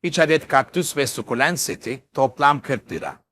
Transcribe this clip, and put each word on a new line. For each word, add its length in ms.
Üç 160
adet 280
kaktüs 500
ve 100
sukulent 520
seti, 440
toplam 480
kırk 300
lira. 400